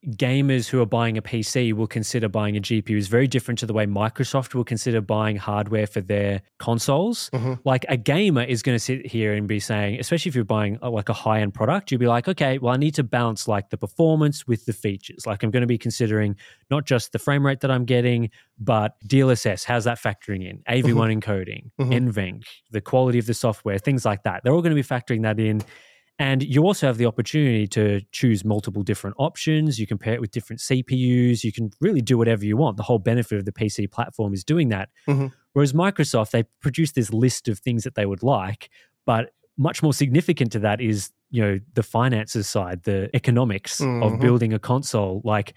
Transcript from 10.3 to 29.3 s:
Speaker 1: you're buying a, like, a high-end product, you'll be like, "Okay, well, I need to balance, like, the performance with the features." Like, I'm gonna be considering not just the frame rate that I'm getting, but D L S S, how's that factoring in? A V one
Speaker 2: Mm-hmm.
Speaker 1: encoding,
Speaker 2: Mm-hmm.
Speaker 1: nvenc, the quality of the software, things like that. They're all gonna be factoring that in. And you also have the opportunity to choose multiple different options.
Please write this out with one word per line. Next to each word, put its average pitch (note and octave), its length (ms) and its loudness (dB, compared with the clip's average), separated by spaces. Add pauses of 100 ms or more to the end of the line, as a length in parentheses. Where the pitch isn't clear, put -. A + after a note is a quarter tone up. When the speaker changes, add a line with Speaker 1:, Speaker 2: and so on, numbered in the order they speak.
Speaker 1:
you're A#2 100 2
buying G#2+ 360 0
a, B2 80 -6
like, G#2+ 200 -2
a A2 40 0
high-end G#2+ 400 0
product, A#2+ 380 0
you'll B2 80 0
be A#2+ 80 4
like, A#2+ 220 2
"Okay, C#3 280 0
well, B2 160 0
I B2+ 40 2
need D3 180 0
to C#3+ 80 0
balance, A#2 460 -2
like, G2+ 200 -2
the - 80 -6
performance D#3 720 0
with A#2 180 -2
the A#2 60 -2
features." - 540 -8
Like, G#2 180 -4
I'm A2 80 0
gonna B2 160 0
be A#2 120 0
considering G#2+ 580 0 (320)
not D3 160 -2
just B2 260 0
the - 80 -6
frame C#3+ 260 0
rate C3+ 160 0
that C3+ 100 0
I'm B2 140 0
getting, A#2+ 440 2 (280)
but A2 380 0 (100)
D C3 160 4
L C3 100 4
S A2+ 140 0
S, G2 200 -2
how's A#2+ 200 0
that A#2 120 0
factoring G2+ 500 -6
in? - 220 -16
A B2 120 2
V A#2+ 120 4
one A2+ 160 4
Speaker 2:
Mm-hmm. G#2+ 220 -2
Speaker 1:
encoding, G2+ 400 -6 (100)
Speaker 2:
Mm-hmm. B2 280 2
Speaker 1:
nvenc, G2+ 340 -4 (280)
the G#2+ 100 -4
quality B2+ 380 2
of G#2+ 60 -2
the A#2 80 -2
software, G#2 440 -2
things B2+ 280 0
like G#2 180 0
that. F2+ 200 -4
They're B2+ 100 4
all F3 80 4
gonna E3 140 2
be C#3 80 2
factoring A#2+ 400 -2
that G#2+ 140 0
in. G#2+ 260 0 (540)
And C3+ 240 2
you C#3+ 220 4
also F#3+ 240 2
have A#2 100 2
the A#2+ 100 2
opportunity A2+ 600 0
to G2+ 320 2 (140)
choose G#2+ 320 2
multiple G#2 380 -2
different G2 360 -6
options. D#3 580 0